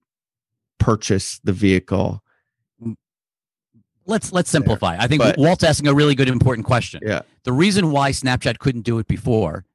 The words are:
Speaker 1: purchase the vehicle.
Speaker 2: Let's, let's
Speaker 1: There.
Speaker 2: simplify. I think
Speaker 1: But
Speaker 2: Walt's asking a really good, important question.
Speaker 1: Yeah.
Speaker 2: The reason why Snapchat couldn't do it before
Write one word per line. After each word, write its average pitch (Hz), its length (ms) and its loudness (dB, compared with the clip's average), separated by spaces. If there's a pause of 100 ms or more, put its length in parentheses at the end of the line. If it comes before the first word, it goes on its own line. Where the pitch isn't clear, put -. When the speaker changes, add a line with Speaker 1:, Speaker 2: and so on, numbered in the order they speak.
(760)
Speaker 1:
purchase - 680 -2
the 101 80 0
vehicle. 95 680 0 (1800)
Speaker 2:
Let's, 208 280 -4
let's 180 180 -2
Speaker 1:
There. 160 80 2
Speaker 2:
simplify. 98 400 0
I 117 80 0
think 139 140 2
Speaker 1:
But 107 160 2
Speaker 2:
Walt's 170 260 2
asking 147 240 2
a 143 60 4
really 147 220 4
good, 131 120 2
important 123 400 0
question. 120 380 -2
Speaker 1:
Yeah. 101 160 -4 (220)
Speaker 2:
The 123 100 -4
reason 185 380 2
why 139 200 0
Snapchat 127 480 -4
couldn't 123 220 -2
do 117 180 -2
it 110 80 -6
before 107 560 -2 (120)